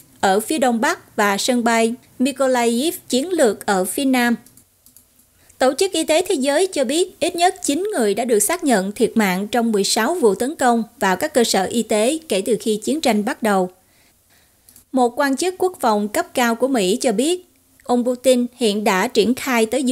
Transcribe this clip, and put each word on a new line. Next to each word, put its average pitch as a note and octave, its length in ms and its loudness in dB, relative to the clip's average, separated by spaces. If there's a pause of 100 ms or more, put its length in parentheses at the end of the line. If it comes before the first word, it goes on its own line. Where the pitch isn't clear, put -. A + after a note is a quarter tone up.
(200)
ở G3+ 200 2
phía D#4 180 -2
đông A#3+ 220 2
bắc - 360 -4
và G3+ 220 2
sân A#3+ 260 -2
bay A3+ 300 2 (240)
Mykolaiv C4 760 0 (140)
chiến D4 240 -2
lược B3 340 0
ở F#3+ 180 0
phía C#4+ 200 -4
nam. B3 300 2 (1200)
Tổ C4+ 200 2
chức F#4+ 140 0
Y D#4+ 120 -2
tế D#4+ 240 2
Thế G4 60 0
giới C#4+ 320 0
cho D4 180 -2
biết E4 360 -2
ít F4 160 -2
nhất F4+ 260 0
chín E4+ 340 -2
người G#3 180 0
đã B3 100 -4
được A#3 140 2
xác E4+ 260 -2
nhận G#3 280 0
thiệt A3 220 0
mạng G3+ 340 0
trong A#3 240 -2
mười G3+ 120 2
sáu A#3 300 -2
vụ A#3 200 2
tấn B3 220 -4
công A#3+ 280 0 (140)
vào F#3+ 180 0
các D4+ 180 -4
cơ A#3 100 4
sở G3 200 0
y A#3 180 -2
tế A#3+ 360 0 (100)
kể F#3+ 180 0
từ A3 140 0
khi G#3+ 160 -2
chiến B3+ 240 -4
tranh G#3+ 240 0
bắt C4+ 180 -6
đầu. F#3+ 280 0 (1200)
Một A#3+ 280 0
quan C4+ 160 0
chức F4+ 220 -2
quốc F#4 220 -2
phòng G#3+ 280 0
cấp E4+ 260 -2
cao A#3+ 200 2
của B3 140 -2
Mỹ A3 320 0
cho B3+ 120 0
biết, D#4 360 -2 (360)
ông B3 200 0
Putin B3 420 2 (100)
hiện G#3 280 0
đã G3+ 240 2
triển A3+ 260 2
khai A#3 320 0
tới B3+ 260 -2